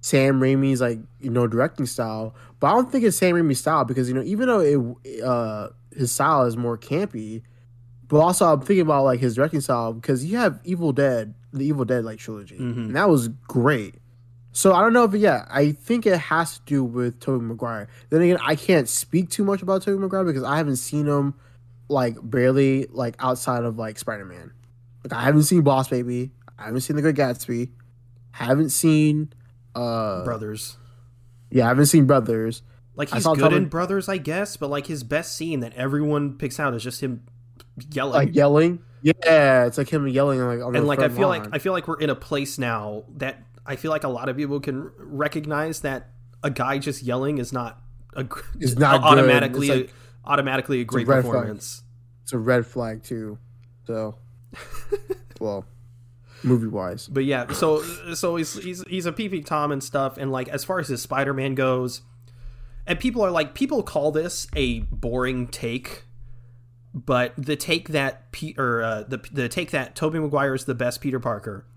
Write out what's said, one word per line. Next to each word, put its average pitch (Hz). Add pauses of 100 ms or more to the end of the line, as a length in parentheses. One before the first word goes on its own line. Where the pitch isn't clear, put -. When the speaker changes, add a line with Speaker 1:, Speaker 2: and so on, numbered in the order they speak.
Speaker 1:
Sam 135
Raimi's, 135
like, 120 (200)
you 135
know, 120
directing 127
style. 110 (240)
But 139
I 160
don't 254
think 240
it's 196
Sam 180
Raimi's 160
style 151
because, 127
you 127
know, 131
even 208
though 233 (440)
it, 117
uh, 113 (260)
his 120
style 143
is 117
more 120
campy, 113 (680)
but 151
also 170
I'm 143
thinking 190
about, 147
like, 127
his 123
directing 147
style 117
because 127
you 202
have 208
Evil 170
Dead, 123 (200)
the 135
Evil 143
Dead, 123
like, 110
trilogy. 104
Speaker 2:
Mm-hmm. 120
Speaker 1:
And 113
that 196
was 123
great. 120 (560)
So 190
I 180
don't 226
know 240
if, 196
yeah, 185
I 147
think 233
it 185
has 160
to -
do 139
with 120
Tobey 131
Maguire. 113 (220)
Then 160
again, 175
I 151
can't 151
speak -
too 208
much 196
about 190
Tobey 196
Maguire 190
because 135
I 139
haven't 147
seen 147
him, 143 (520)
like, 123
barely, 135
like, 120
outside 127
of, 117
like, 110
Spider-Man. 95 (540)
Like, 123
I 117
haven't 151
seen 170
Boss 135
Baby. 123 (280)
I 104
haven't 120
seen 147
The 147
Great 156
Gatsby. 123 (640)
Haven't 135
seen, 151 (420)
uh, 113
Speaker 2:
Brothers. 107 (720)
Speaker 1:
Yeah, 123
I 117
haven't 139
seen 147
Brothers. 113 (340)
Speaker 2:
Like, 147
Speaker 1:
I -
Speaker 2:
he's -
Speaker 1:
saw 160
Speaker 2:
good 135
Speaker 1:
Tobey 156
Speaker 2:
in -
Brothers, 180
I 196
guess, 170
but, 143
like, 143
his 147
best 147
scene 160
that 117
everyone 143
picks 139
out 139
is 110
just 123
him 131 (680)
yelling. 135 (140)
Speaker 1:
Like, -
yelling? 151 (220)
Yeah, 147
it's 120
like 139
him 143
yelling, 135
like, 123
on 123
Speaker 2:
And, 143
Speaker 1:
the 147
Speaker 2:
like, 139
I 135
Speaker 1:
front 120
Speaker 2:
feel 196
Speaker 1:
lawn. 170
Speaker 2:
like, 104
I 156
feel 190
like 175
we're 156
in 151
a 123
place 139
now 107 (140)
that 135 (220)
I 143
feel 156
like 151
a 143
lot 123
of 127
people 143
can 139
r-, -
recognize 151
that 135 (320)
a 147
guy 131
just 139
yelling 131
is 120
not 120 (340)
a 131
gr-, - (180)
Speaker 1:
It's 123
not 143
good. 151
Speaker 2:
automatically, 139
Speaker 1:
It's 131
like, - (300)
Speaker 2:
automatically 139
a 120
Speaker 1:
it's 113
a -
Speaker 2:
great 120
Speaker 1:
red 131
flag. -
Speaker 2:
performance. 110 (380)
Speaker 1:
It's -
a 127
red 117
flag 113
too. 110 (480)
So, 110 (380)
Speaker 2:
<laughs> - (800)
Speaker 1:
well, 101 (800)
movie-wise. 107
Speaker 2:
But 135
yeah, 131
so, 156 (320)
so 170
he's, 160
he's, 180
he's 180
a 175
P 214
P 180
Tom 147
and 139
stuff, 135
and, 135
like, 127
as 139
far 185
as 143
his 127
Spider-Man 135
goes, 127 (840)
and 175
people 240
are 190
like, 160
people 269
call 151
this 160 (120)
a 120 (100)
boring 123
take, 123 (920)
but 123
the 143
take 165
that 139
P-, -
or, 120
uh, 110
the, 123 (140)
the 135
take 180
that 131
Tobey 160
Maguire 139
is 131
the 127
best 123
Peter 131
Parker 104 (120)